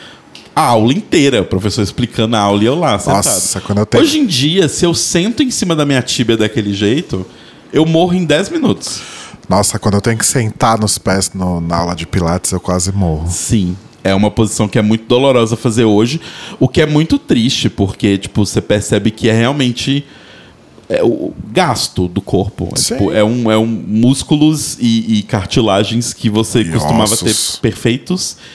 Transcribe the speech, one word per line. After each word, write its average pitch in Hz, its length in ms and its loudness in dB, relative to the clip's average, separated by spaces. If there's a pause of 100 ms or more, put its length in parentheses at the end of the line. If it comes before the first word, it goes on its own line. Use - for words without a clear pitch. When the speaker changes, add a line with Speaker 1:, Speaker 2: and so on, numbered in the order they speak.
(540)
Speaker 1:
a 156 100 2
aula 120 300 4
inteira, 139 480 2
o - 40 -2
professor 98 360 -2
explicando 113 540 -2
a 107 40 2
aula 101 240 2
e - 20 4
eu 131 100 2
lá, 135 240 0
sentado. 98 260 0
Speaker 2:
Nossa, - 360 -2
quando 101 180 -2
eu 107 60 2
tenho - 180 4
Speaker 1:
Hoje 311 160 0
em 277 60 2
dia, 160 420 0
se - 180 0
eu 170 80 2
sento 202 480 -2
em 254 80 2
cima 180 260 -2
da 147 100 2
minha 135 160 2
tíbia 113 340 0
daquele 104 380 0
jeito, 101 520 -2 (460)
eu 156 140 4
morro 165 280 2
em 180 120 0
dez 196 240 0
minutos. - 520 -2 (460)
Speaker 2:
Nossa, 104 320 0
quando 101 160 0
eu 101 60 2
tenho 113 160 0
que - 80 -4
sentar 113 520 0
nos 107 200 0
pés 95 360 -2
no, 90 280 -2
na 85 160 -2
aula 87 180 -2
de 82 100 -8
pilates, 87 460 -2
eu 92 80 -2
quase 92 320 -2
morro. 85 400 -2
Speaker 1:
Sim, 92 460 -2 (260)
é 95 100 2
uma 104 160 2
posição 104 380 0
que 120 100 -2
é 110 40 4
muito 110 260 0
dolorosa 123 480 4
fazer 117 300 0
hoje, 113 340 2 (400)
o 139 80 2
que - 140 0
é 156 40 4
muito 151 320 0
triste, 123 520 0
porque, 98 480 0
tipo, 101 280 -2
você - 160 -2
percebe 104 480 0
que 110 200 -2
é 110 40 2
realmente, 131 720 0 (840)
é, - 140 0
o - 300 -2 (160)
gasto 117 600 -2
do 92 120 -4
corpo. - 540 -2
É, - 40 -2
Speaker 2:
Sim. - 160 -2
Speaker 1:
tipo, 202 180 0
é 107 100 4
um, 117 280 0
é 110 60 4
um 113 80 4
músculos 131 1120 0
e, 113 400 0
e 101 40 -4
cartilagens 110 880 0
que - 160 -4
você 107 320 0
Speaker 2:
E 85 100 -2
Speaker 1:
costumava 104 420 0
Speaker 2:
ossos. - 420 -2
Speaker 1:
ter - 60 -10
perfeitos, - 720 -2 (200)